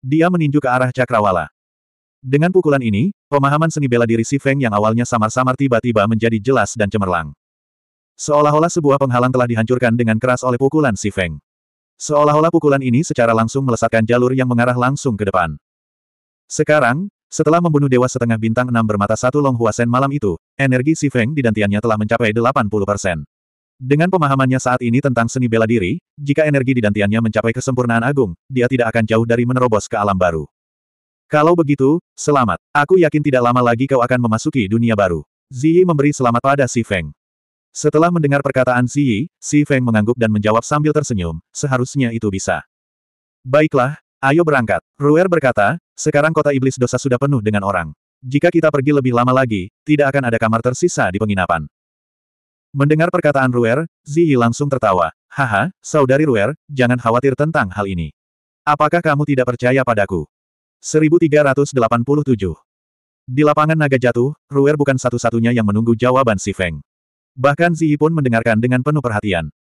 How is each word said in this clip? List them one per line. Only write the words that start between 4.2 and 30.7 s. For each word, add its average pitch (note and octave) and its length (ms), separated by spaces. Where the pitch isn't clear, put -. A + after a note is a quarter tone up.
Si C#3 160
Feng C#3 160
yang A#2 160
awalnya A2 320
samar-samar B2+ 480
tiba-tiba A#2+ 560
menjadi A2+ 320
jelas A#2+ 320
dan G#2 160
cemerlang. F2+ 400
Seolah-olah D3+ 540
sebuah C#3+ 260
penghalang B2+ 320
telah B2+ 160
dihancurkan A#2 480
dengan A2+ 240
keras B2+ 240
oleh B2 160
pukulan C3+ 400
Si G2+ 160
Feng. E2 240
Seolah-olah D3+ 480
pukulan D3 320
ini B2+ 240
secara A#2 240
langsung A2+ 320
melesatkan A2+ 400
jalur B2 320
yang B2+ 160
mengarah A#2+ 240
langsung B2+ 400
ke G2+ 80
depan. F2+ 320
Sekarang, D3+ 560
setelah D#3+ 320
membunuh D3 240
dewa B2+ 240
setengah A#2 320
bintang A#2+ 320
enam A2+ 80
bermata G#2 320
satu B2+ 240
Long C3+ 160
Hua A2+ 160
Shen A#2 160
malam C3 240
itu, A2 240
energi C3 400
Si C#3+ 160
Feng B2 160
di C#3+ 160
dantiannya G#2 320
telah A2 160
mencapai G#2+ 400
delapan A#2+ 320
puluh G2+ 240
persen. F2+ 320
Dengan D3 240
pemahamannya C3+ 560
saat B2+ 160
ini B2 240
tentang A#2+ 240
seni B2 240
bela A2+ 160
diri, A2 320
jika D3 320
energi C3+ 320
di A2+ 80
dantiannya G2+ 320
mencapai A2+ 320
kesempurnaan A#2+ 560
agung, C3 400
dia B2+ 240
tidak A#2+ 240
akan A2+ 80
jauh A2+ 240
dari A#2 160
menerobos B2 480
ke A2+ 80
alam G2+ 160
baru. E2+ 320